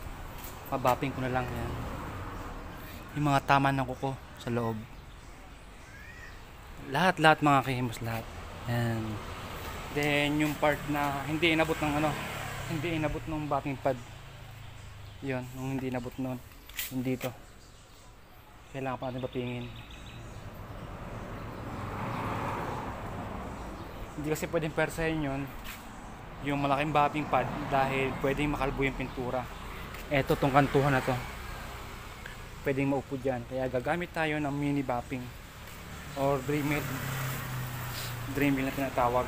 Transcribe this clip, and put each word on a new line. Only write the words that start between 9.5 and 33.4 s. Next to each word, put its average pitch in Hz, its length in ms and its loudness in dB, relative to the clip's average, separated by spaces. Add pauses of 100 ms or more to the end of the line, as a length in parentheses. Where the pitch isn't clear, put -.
Then, 147 480 4
yung 147 160 2
part 147 320 4
na 143 360 2
hindi 156 280 4
inabot 160 240 4
ng 147 240 2
ano, 156 80 4 (600)
hindi 165 280 0
inabot 151 280 0
ng 151 240 -2
bapping 139 280 0
pad. 131 200 2 (1200)
Yun, 131 240 -2 (120)
yung 131 200 -2
hindi 127 120 -2
inabot 123 320 -2
nun. 127 160 -2 (560)
Yung 131 120 0
dito. 127 280 0 (1400)
Kailangan 131 320 -4
pa 135 80 -4
natin 127 160 -4
bapingin. 123 400 -4 (4000)
Hindi 147 160 -2
kasi 156 160 2
pwedeng 160 320 0
persahin 160 480 2
yun, 135 160 0 (1040)
yung 143 160 2
malaking 143 320 4
bapping 147 320 6
pad, 127 240 4 (240)
dahil 135 480 4
pwedeng 143 320 4
makalbo 135 320 2
yung 135 80 2
pintura. 127 480 -2 (720)
Eto, 135 240 6
tong 139 160 4
kantuhan 139 400 8
na 131 80 6
to, 127 160 2 (1400)
pwedeng 139 320 4
maupo 135 240 -2
dyan. 127 320 0